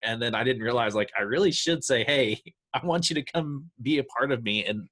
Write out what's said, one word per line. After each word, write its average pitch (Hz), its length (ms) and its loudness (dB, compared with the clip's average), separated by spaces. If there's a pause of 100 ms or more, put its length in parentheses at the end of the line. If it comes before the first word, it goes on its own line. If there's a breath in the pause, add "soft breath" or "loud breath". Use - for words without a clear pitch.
And 113 180 -4
then 117 140 -2
I 110 80 0
didn't 127 200 0
realize, 117 320 2
like, 104 220 0
I 104 40 0
really 147 300 2
should 160 320 0
say, 120 200 2
"Hey, 131 360 2 (180)
<laughs> - 160 -20
I 135 120 -2
want 170 240 2
you 165 60 -2
to 147 80 -2
come 151 460 -4 (120)
be 147 180 2
a 131 40 0
part 135 280 -2
of 120 120 -2
me 104 220 0
and 107 260 -4